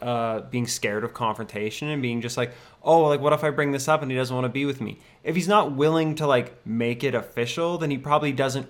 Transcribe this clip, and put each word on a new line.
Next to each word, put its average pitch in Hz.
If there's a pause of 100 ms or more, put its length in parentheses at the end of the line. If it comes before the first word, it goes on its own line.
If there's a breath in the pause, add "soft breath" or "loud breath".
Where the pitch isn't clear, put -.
uh, 117
being 120
scared 107
of 113
confrontation 107
and 151
being 120
just 120
like, 120 (300 loud breath)
"Oh, 165
like, 147
what 147
if 151
I 151
bring 147
this 135
up 156
and 135
he 127
doesn't 127
wanna 127
be 135
with 135
me?" 104 (240 soft breath)
If 160
he's 175
not 190
willing 156
to, 156
like, 123
make 117
it 131
official, 127
then 156
he 139
probably 147
doesn't 135